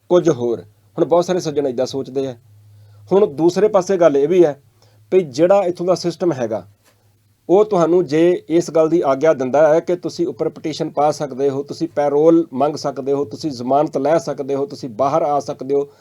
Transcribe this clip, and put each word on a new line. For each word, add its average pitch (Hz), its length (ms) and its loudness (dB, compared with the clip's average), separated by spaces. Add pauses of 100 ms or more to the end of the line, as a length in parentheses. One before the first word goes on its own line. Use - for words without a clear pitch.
(100)
ਕੁਝ 175 200 4
ਹੋਰ। 120 300 -2
ਹੁਣ - 440 -6
ਬਹੁਤ 170 200 2
ਸਾਰੇ 180 160 -2
ਸੱਜਣ 143 260 -4
ਇੱਦਾਂ 127 200 -2
ਸੋਚਦੇ 135 400 -6
ਆ। 127 80 -10 (760)
ਹੁਣ 196 180 4
ਦੂਸਰੇ 175 400 2
ਪਾਸੇ 196 280 0
ਗੱਲ 160 200 4
ਇਹ 143 120 2
ਵੀ 175 160 6
ਹੈ 143 160 -2 (520)
ਵੀ 190 100 4
ਜਿਹੜਾ 170 420 2
ਇੱਥੋਂ 175 220 -6
ਦਾ 185 80 2
ਸਿਸਟਮ 170 380 -2
ਹੈਗਾ, 110 300 -4 (840)
ਉਹ 196 160 4
ਤੁਹਾਨੂੰ 175 420 2
ਜੇ 165 440 2
ਇਸ 165 200 0
ਗੱਲ 160 180 2
ਦੀ 170 180 0
ਆਗਿਆ 139 280 2
ਦਿੰਦਾ 131 340 2
ਹੈ 160 120 4
ਕਿ 175 160 -4
ਤੁਸੀਂ 165 300 -6
ਉੱਪਰ 160 240 -6
ਪਟੀਸ਼ਨ 156 400 -8
ਪਾ 147 220 0
ਸਕਦੇ 139 380 -4
ਹੋ, 135 120 -4
ਤੁਸੀਂ 160 260 -8
ਪੈਰੋਲ 151 680 2
ਮੰਗ 143 220 -2
ਸਕਦੇ 139 360 -6
ਹੋ, 139 120 -2
ਤੁਸੀਂ 143 280 -10
ਜ਼ਮਾਨਤ 131 460 -2
ਲੈ 147 220 0
ਸਕਦੇ 139 340 -8
ਹੋ, 139 120 -2
ਤੁਸੀਂ 143 240 -12
ਬਾਹਰ 139 320 0
ਆ 147 180 0
ਸਕਦੇ 139 340 -8
ਹੋ, 143 140 -2 (120)